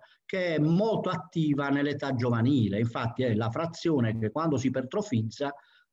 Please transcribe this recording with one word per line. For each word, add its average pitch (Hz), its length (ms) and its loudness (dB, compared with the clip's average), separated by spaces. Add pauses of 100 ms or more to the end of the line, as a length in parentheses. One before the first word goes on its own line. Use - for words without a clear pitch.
(280)
che 180 280 -2
è - 20 0
molto 180 500 2
attiva 151 600 0
nell'età 143 440 0
giovanile, 117 640 2
infatti 120 420 -2
è 123 100 2
la 110 160 0
frazione 139 720 0
che 110 120 -2
quando 151 280 0
si 120 80 0
ipertrofizza 131 880 -2 (380)